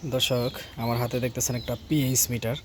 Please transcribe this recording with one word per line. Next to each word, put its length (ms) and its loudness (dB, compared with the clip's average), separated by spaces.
দর্শক, 360 2
আমার 180 2
হাতে 180 0
দেখতেছেন 420 0
একটা 120 -4
পিএইচ 440 4
মিটার। 340 0